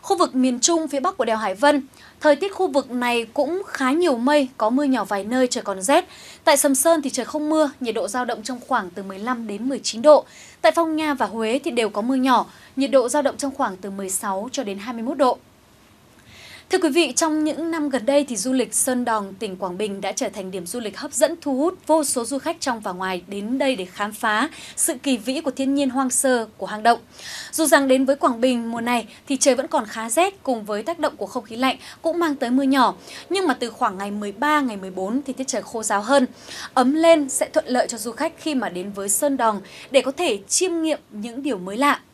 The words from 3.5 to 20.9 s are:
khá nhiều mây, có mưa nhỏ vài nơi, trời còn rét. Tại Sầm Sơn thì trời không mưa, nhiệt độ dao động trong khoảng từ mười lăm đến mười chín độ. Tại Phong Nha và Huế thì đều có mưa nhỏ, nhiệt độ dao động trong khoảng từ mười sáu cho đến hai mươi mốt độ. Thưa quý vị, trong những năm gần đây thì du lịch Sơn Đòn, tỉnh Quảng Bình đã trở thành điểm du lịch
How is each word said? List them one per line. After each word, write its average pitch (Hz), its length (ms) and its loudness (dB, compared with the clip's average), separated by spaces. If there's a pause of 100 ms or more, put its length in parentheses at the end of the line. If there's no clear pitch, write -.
khá 262 240 -2
nhiều 320 260 4
mây, 269 400 4
có 214 140 2
mưa 277 140 2
nhỏ 254 200 2
vài 202 200 -4
nơi, 254 220 2
trời 247 180 -4
còn 190 180 -6
rét. 302 220 4 (400)
Tại 302 120 8
Sầm 277 180 2
Sơn 330 280 4
thì 277 80 -4
trời 226 160 -6
không 302 240 -4
mưa, 311 200 4 (100)
nhiệt 226 140 -4
độ 240 140 -2
dao 247 160 -4
động 220 180 -6
trong 247 260 -8
khoảng 202 220 -2
từ 196 120 -12
mười 190 160 -10
lăm 233 280 -6
đến 208 220 -6
mười 269 100 -2
chín 220 240 -6
độ. 294 220 8 (360)
Tại 320 120 4
Phong 320 240 0
Nha 302 180 0
và 240 120 0
Huế 226 380 -2
thì 330 60 -2
đều 233 180 0
có 208 140 -4
mưa 254 120 0
nhỏ, 254 320 4 (300)
nhiệt 269 140 0
độ 254 180 4
dao 285 140 0
động 262 140 0
trong 277 180 -6
khoảng 208 220 -2
từ 196 140 -12
mười 196 200 -8
sáu 202 420 -4
cho 262 120 -4
đến 196 140 -6
hai 233 160 -8
mươi 226 80 -8
mốt 262 160 -4
độ. 247 200 4 (1300)
Thưa 370 80 2
quý 339 100 2
vị, 277 280 2
trong 311 280 0
những 311 260 -2
năm 302 180 -2
gần 240 180 -2
đây 277 220 4
thì 233 80 -6
du 254 160 -2
lịch 254 220 0
Sơn 247 300 0
Đòn, 208 340 -2
tỉnh 190 180 -8
Quảng 185 220 -6
Bình 196 220 -4
đã 196 120 -4
trở 233 160 -4
thành 185 220 -8
điểm 180 160 -10
du 247 140 -8
lịch 208 180 -10